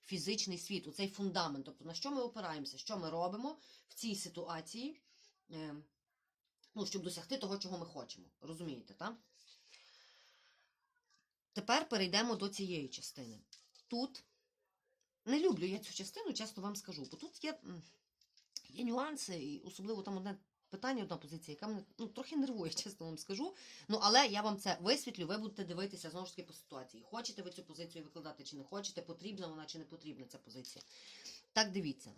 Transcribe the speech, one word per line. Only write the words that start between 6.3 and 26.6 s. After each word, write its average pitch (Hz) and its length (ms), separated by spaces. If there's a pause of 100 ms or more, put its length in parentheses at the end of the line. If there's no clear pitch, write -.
ну, 202 120
щоб 190 160
досягти 175 340
того, 196 220
чого 185 200
ми 165 80
хочемо. 117 400 (140)
Розумієте, 151 540
так? 220 220 (2250)
Тепер 240 360
перейдемо 208 480
до 196 120
цієї 180 400
частини. 113 520 (480)
Тут 247 360 (1000)
не 269 160
люблю 208 260
я 190 120
цю - 140
частину, 330 400
чесно 214 300
вам 202 140
скажу, 147 340
бо - 60
тут - 280
є, 311 200
м, 175 180 (840)
є 247 160
нюанси, 254 540
і 147 220
особливо 196 420
там 196 140
одне 190 220 (300)
питання, 240 340
одна 175 140
позиція, 151 380
яка 208 140
мене, 208 160 (140)
ну, 226 80
трохи 262 300
нервує, 240 340
<laughs> - 140
чесно 196 220
вам 160 120
скажу. 262 360 (340)
Ну, 220 140
але 226 240
я 202 160
вам 208 160
це 185 220
висвітлю, 214 460
ви 196 120
будете 214 260
дивитися, 185 460
знову 180 160
ж - 100
таки, 180 100
по 160 60
ситуації. 127 500